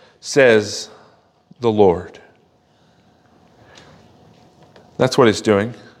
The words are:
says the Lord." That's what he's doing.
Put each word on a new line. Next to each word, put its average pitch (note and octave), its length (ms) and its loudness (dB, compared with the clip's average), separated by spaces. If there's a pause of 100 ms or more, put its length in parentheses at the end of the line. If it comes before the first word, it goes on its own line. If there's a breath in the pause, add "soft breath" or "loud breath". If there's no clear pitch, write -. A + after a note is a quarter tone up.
(200 soft breath)
says A2+ 680 0 (680 soft breath)
the A#2+ 100 -4
Lord." F2+ 480 -2 (2750 soft breath)
That's B2+ 180 -2
what C3 100 4
he's G2+ 140 0
doing. A2 340 -2 (260 loud breath)